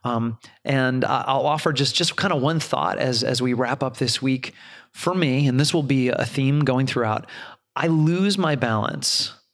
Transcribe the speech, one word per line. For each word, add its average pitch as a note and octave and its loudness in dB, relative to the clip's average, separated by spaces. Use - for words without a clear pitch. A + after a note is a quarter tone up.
Um, A#2 -2
and B2+ 0
I, C3 0
I'll C3+ 0
offer D#3 0
just, C3+ 0
just E3+ 0
kinda F3+ 0
one D3+ 2
thought F#2 -2
as, B2 0
as B2 0
we B2+ 0
wrap B2+ -2
up C3 -4
this B2+ -2
week. C3 -2
For F3+ -2
me, C#3+ 2
and B2+ 2
this D3 2
will E3 2
be C3 2
a C3+ 0
theme C#3 2
going C3 2
throughout, A#2 -2
I C#3+ 0
lose F3 2
my D#3 0
balance. - -2